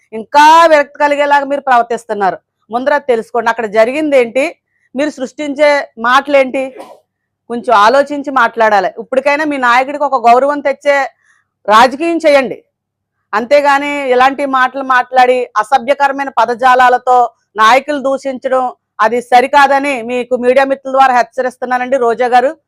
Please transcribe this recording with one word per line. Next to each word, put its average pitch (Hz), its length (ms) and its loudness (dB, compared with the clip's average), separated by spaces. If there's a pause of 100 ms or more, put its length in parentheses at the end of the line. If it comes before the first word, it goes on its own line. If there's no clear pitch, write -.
(140)
ఇంకా 302 520 4
విరక్తి 294 340 2
కలిగేలాగా 285 460 0
మీరు 277 160 -4
ప్రవర్తిస్తున్నారు. 226 760 -2 (340)
ముందర 262 220 -2
అది 285 140 -2
తెలుసుకోండి. 226 420 -2
అక్కడ 226 160 -4
జరిగింది 254 520 0
ఏంటి, 254 380 -2 (400)
మీరు 294 140 -2
సృష్టించే 285 800 -2 (100)
మాటలేంటి, 269 760 -2 (720)
కొంచెం 240 280 -2
ఆలోచించి 277 560 2
మాట్లాడాలి. 220 680 0
ఇప్పటికైనా 285 440 -2
మీ 294 140 -4
నాయకుడికి 262 460 0
ఒక 254 240 -2
గౌరవం 269 320 4
తెచ్చే 277 520 -2 (560)
రాజకీయం 262 500 2
చేయండి, 285 460 0 (680)
అంతేగాని 277 800 0
ఇలాంటి 262 340 0
మాటలు 262 380 -2
మాట్లాడి 254 760 0
అసభ్యకరమైన 277 720 -2
పదజాలాలతో 247 1000 2 (260)
నాయకులు 262 440 2
దూషించడం 254 720 -4 (280)
అది 220 220 2
సరికాదని 277 800 0
మీకు 247 360 -6
మీడియా 254 280 0
మిత్రుల 269 280 -6
ద్వారా 262 220 2
హెచ్చరిస్తున్నానండి 247 840 -4
రోజా 233 300 -2
గారు, 247 300 0 (100)